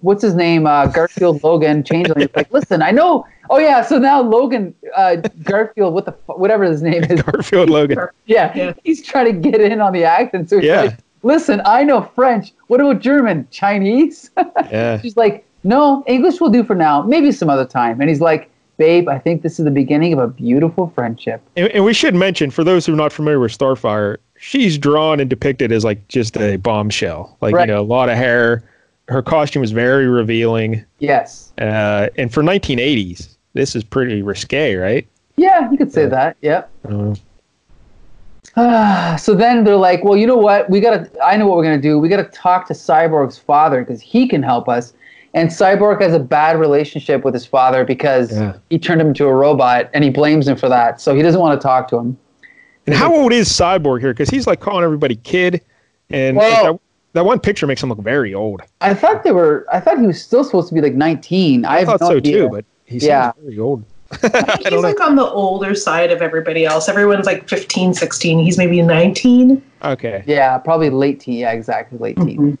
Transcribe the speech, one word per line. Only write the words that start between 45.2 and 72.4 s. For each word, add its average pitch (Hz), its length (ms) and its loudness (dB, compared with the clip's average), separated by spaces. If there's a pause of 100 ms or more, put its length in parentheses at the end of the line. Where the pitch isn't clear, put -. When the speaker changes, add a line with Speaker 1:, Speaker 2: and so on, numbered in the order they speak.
Speaker 1:
And 165 160 0
Cyborg 202 520 2
has 180 120 2
a 160 60 4
bad 151 380 0
relationship 147 680 0
with 131 80 0
his 120 120 -6
father 131 380 2
because 127 500 0
Speaker 2:
Yeah. 107 200 -4 (160)
Speaker 1:
he 165 100 -2
turned 165 220 0
him 156 80 2
into 143 160 0
a 135 80 4
robot 131 600 2
and 147 120 2
he 139 40 4
blames 147 380 2
him 139 100 0
for 135 120 -4
that. 120 320 0
So 139 140 0
he 143 60 2
doesn't 170 200 2
wanna 151 180 2
talk 131 300 0
to 120 80 -2
him. 120 200 -6 (680)
Speaker 2:
And 147 100 0
how 311 180 2
old 269 200 4
is 233 160 2
Cyborg 170 520 0
here? 131 120 -2
'Cause 135 160 -4
he's, 254 180 -2
like, 190 140 0
calling 190 240 -2
everybody 147 320 -2
kid. 180 440 -2 (480)
And, 131 280 -2
like, 220 140 4
Speaker 1:
Well 208 220 4
Speaker 2:
that, 175 60 -8 (340)
that 170 120 2
one 226 140 2
picture 202 280 -4
makes 135 140 -4
him 139 80 -6
look 107 100 -6
very 110 340 -2
old. 101 280 -6 (200)
Speaker 1:
I 196 120 0
thought 359 300 0
they 339 80 0
were, 165 400 2
I 180 80 -2
thought 311 200 0
he 233 80 2
was 175 140 -4
still 254 220 0
supposed 175 260 -2
to - 40 -10
be, 160 80 0
like, 139 140 0
nineteen. 151 680 0
I 101 120 -2
Speaker 2:
I 165 40 2
Speaker 1:
have 185 80 0
Speaker 2:
thought 202 140 0
Speaker 1:
no 170 80 0
Speaker 2:
so 160 80 2
Speaker 1:
idea. 147 220 0
Speaker 2:
too, 156 100 0
but 104 160 -12 (200)
he 120 140 -10
seems 143 80 -2
Speaker 1:
Yeah. 131 240 2 (100)
Speaker 2:
very 131 180 -14
old. 117 240 -4 (280)
<laughs> - 0 -
I - 60 -16 (400)
Speaker 3:
He's, - 80 -6
Speaker 2:
don't 190 80 -2
know. 170 80 2
Speaker 3:
like, 180 180 0
on 285 160 2
the 269 100 4
older 196 500 -4
side 170 360 -2
of 170 100 -2
everybody 160 440 -2
else. 156 240 -2
Everyone's, 202 360 2
like, 190 220 -4
fifteen, 185 460 -2
sixteen. 165 460 -2
He's 170 180 2
maybe 175 240 2
nineteen. 240 800 4 (240)
Speaker 2:
Okay. 117 400 -6
Speaker 1:
Yeah, 135 320 2
probably 160 320 0
late 135 320 -2
teen. 123 160 -8
Yeah, 120 140 -4
exactly, 113 480 -8
late 113 180 -6
teen. - 200 -2
Speaker 3:
Mm-hmm. 143 240 0